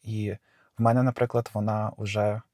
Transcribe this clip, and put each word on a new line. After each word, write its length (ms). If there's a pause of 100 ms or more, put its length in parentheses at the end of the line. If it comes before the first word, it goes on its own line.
і 340 (420)
в 40
мене, 200
наприклад, 520
вона 440
вже 420 (140)